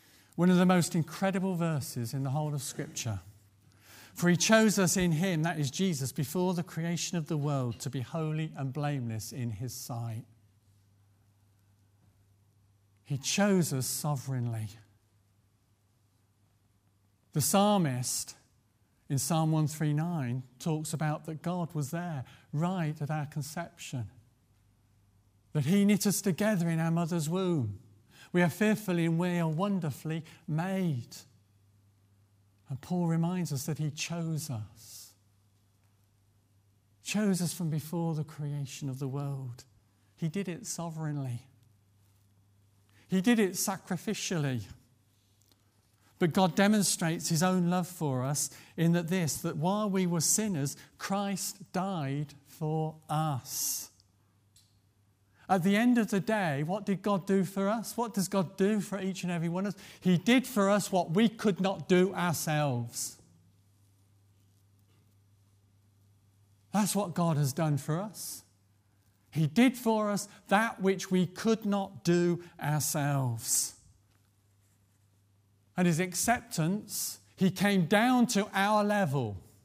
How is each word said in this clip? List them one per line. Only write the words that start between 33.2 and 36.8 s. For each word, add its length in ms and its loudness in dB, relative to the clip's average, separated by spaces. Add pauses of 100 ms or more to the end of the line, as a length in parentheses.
us 140 -4
that 120 -4
he 120 -2
chose 580 -6
us. 680 -12 (1900)